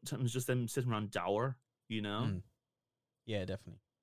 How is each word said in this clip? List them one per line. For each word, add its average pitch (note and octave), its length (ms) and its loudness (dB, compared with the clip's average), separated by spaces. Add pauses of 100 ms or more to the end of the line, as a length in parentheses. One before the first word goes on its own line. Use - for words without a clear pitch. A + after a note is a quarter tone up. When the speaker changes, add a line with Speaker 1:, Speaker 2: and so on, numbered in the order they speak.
Speaker 1:
times B2 280 0
just B2+ 160 0
them B2 200 2
sitting B2 220 0
around G#2+ 220 0
dour, G#2 440 2 (320)
you A2 140 -2
know? G#2 260 0
Speaker 2:
Mm. F#2+ 140 -2 (840)
Yeah, G#2 220 -2
definitely. F#2+ 340 -8 (220)